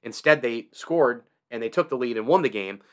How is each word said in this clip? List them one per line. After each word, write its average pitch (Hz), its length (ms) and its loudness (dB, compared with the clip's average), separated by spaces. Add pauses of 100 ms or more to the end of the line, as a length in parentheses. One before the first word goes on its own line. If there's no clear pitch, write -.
Instead, 147 400 2
they 117 300 -4
scored, 127 500 0 (280)
and 117 120 -8
they 113 80 -4
took 147 180 -2
the 135 80 -4
lead 120 220 -4
and 110 80 -6
won 180 160 4
the 139 60 0
game, 101 320 -8 (120)